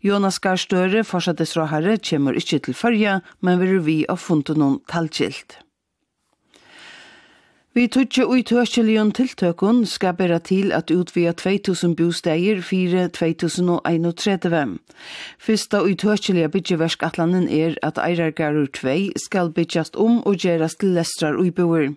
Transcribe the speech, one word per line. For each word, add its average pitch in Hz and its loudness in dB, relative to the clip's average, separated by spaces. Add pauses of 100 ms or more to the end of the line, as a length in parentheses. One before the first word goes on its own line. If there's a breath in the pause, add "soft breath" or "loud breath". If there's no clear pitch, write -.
Jonas 196 2
Gahr 185 2
Støre, 190 0
forsattes 170 -2
råherre, 160 0
kommer 139 0
ikke - -2
til 127 -4
Førja, 214 0 (180 loud breath)
men 180 2
vil 185 2
vi 156 2 (120)
av 180 -2
funden 156 0
nå 139 4 (200)
talskilt. - -6 (2250 loud breath)
Vi 240 4
tøtje 254 2
og 247 2
i - -4
tøtjelion 220 2
tiltøkon 220 2
skal 180 -2
bæra 170 2
til 190 0
at 165 -4
utvia 170 0
tvei 196 -2
tusen 175 0
bosteier 175 0
fire 180 0 (100)
tvei 165 0
tusen 175 0
og 170 0
einogtredve. 170 0 (760 loud breath)
Fyrsta 208 0
og 196 2
i 170 -2
tøtjelige 190 0
byggjeverskatlanen 165 0
er 156 0 (100)
at - -4
Eirargarur 156 0
tvei 165 -2
skal 175 -2
byggjast 165 -2
om 226 2 (100)
og 196 0
gjerast 165 0
til 185 2
lestrar 165 -2
og 180 2
iboer. 165 0